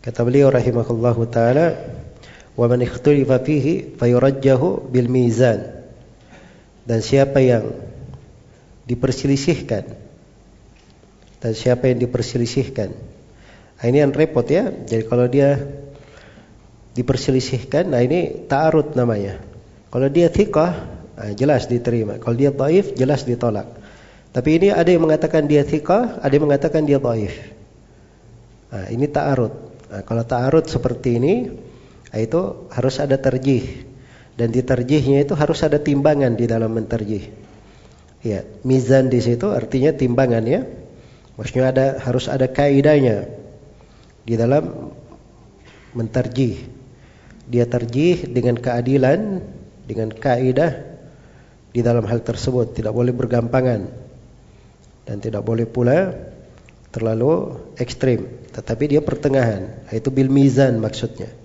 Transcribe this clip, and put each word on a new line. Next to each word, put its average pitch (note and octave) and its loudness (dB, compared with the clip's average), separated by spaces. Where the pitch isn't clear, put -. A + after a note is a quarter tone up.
Kata A#2+ -4
beliau C3+ 6
rahimahullahu A#2 2
taala, C3 2
"Wa A#2+ 2
man B2 2
ikhtalifa C3 2
fihi D3+ -2
fayurajjahu C3+ 2
bil B2 0
mizan." A#2+ 2
Dan A2+ 0
siapa C#3 4
yang A2+ 2
diperselisihkan C3+ -2
Dan A2+ -4
siapa B2 0
yang B2 2
diperselisihkan? A#2+ -4
Nah, - -14
ini C3+ 4
yang C#3 4
repot, C#3+ 2
ya. F#3+ 0
Jadi, A2+ -4
kalau B2 2
dia C#3 4
diperselisihkan, C3 -2
nah, A#2+ 2
ini D#3+ -2
ta'arud D3+ 2
namanya. G#2 -2
Kalau C3 0
dia E3+ 4
thiqah, F3 2
nah, G#2+ -10
jelas C3+ 2
diterima. A#2 -2
Kalau A#2 -2
dia C3+ 2
dhaif, D3+ 0
jelas C3 2
ditolak. A#2 -2
Tapi B2+ 0
ini F#3+ 4
ada E3+ 4
yang E3 4
mengatakan D#3 2
dia D3 4
thiqah, D#3+ 0
ada C3+ 0
yang D3 4
mengatakan D#3 2
dia C#3+ 2
dhaif. A2+ -4
Nah, F#2+ -10
ini B2 -2
ta'arud. C#3+ 0
Nah, G2 -12
kalau A#2 -2
ta'arud C3 2
seperti A#2+ -2
ini, D#3+ 4
nah, A2 -8
itu E3 -4
harus C3 -2
ada C#3+ 0
tarjih. C3 -2
Dan A#2 -2
di B2 0
tarjihnya C3+ 2
itu C#3+ -2
harus D3+ 0
ada D3+ 2
timbangan C#3+ 2
di A#2 0
dalam A2+ 0
mentarjih. G#2+ -6
Ya, G2+ -2
mizan C3 4
di A#2+ 2
situ A#2+ 0
artinya C3 0
timbangan, B2+ 2
ya. D#3+ -2
Maksudnya B2+ 0
ada, C3 2
harus B2+ -2
ada C3 0
kaedahnya C#3 4
di A2+ -2
dalam C#3 0
mentarjih. A#2 -2
Dia A#2+ 2
tarjih B2 0
dengan A#2+ 0
keadilan, C3+ 0
dengan A2 -6
kaedah C3 0
di A#2+ -4
dalam A#2 2
hal A#2 -2
tersebut. B2 -2
Tidak G#2+ -4
boleh A#2+ 0
bergampangan A#2+ 0
dan A#2 -8
tidak A2 -6
boleh A2+ 0
pula B2+ 2
terlalu A2+ 0
ekstrim. A#2+ -2
Tetapi C#3 -2
dia - 4
pertengahan, A#2+ -2
iaitu A2+ -2
bil C3 2
mizan C3 4
maksudnya. - -6